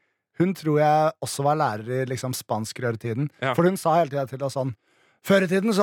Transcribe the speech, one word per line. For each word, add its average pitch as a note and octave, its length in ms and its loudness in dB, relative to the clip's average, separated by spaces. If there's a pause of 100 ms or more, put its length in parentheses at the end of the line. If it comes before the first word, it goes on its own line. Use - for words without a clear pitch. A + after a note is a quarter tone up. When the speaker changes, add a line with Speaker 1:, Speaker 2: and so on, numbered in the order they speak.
(380)
Speaker 1:
hun F3+ 160 2
tror D3+ 240 -2
jeg D3+ 420 4
også - 220 -6
var D3 160 2
lærer A2+ 320 -2
i, C3 160 -2
liksom, B2+ 260 -6
spanskrørtiden. A#2 920 -4 (160)
Speaker 2:
Ja. C3 160 0
Speaker 1:
For E3+ 80 6
hun F#3+ 100 2
sa E3 220 2
hele D#3+ 160 2
tiden C#3 160 -4
til C3+ 160 -6
oss C3 80 -6
sånn, C3 220 -4 (500)
"Før G3 160 6
i F3 80 -2
tiden G3 240 0
så G3 80 4